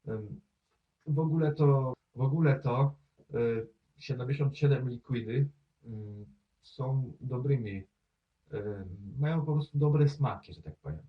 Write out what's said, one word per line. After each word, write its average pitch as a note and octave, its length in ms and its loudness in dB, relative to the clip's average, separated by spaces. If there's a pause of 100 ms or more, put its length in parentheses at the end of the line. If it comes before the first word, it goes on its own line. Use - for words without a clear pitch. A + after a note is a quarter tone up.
Ym, G#2+ 340 -8 (640)
w D3 120 0
ogóle D#3 360 2
to, C3+ 380 4 (220)
w B2 60 -4
ogóle C#3+ 380 4
to, C3+ 360 2 (380)
y, A#2 340 0 (300)
siedemdziesiąt C3+ 600 -2
siedem B2+ 320 2
likwidy, A#2+ 600 -2 (360)
ym, G#2 400 -12 (360)
są C3+ 600 -2
dobrymi, B2 640 -2 (720)
ym, G2+ 320 -6 (340)
mają D#3 260 0
po D3+ 80 -2
prostu D3 240 -2
dobre D3 320 6
smaki, - 440 -2
że - 80 -18
tak - 140 -14
powiem. - 340 -10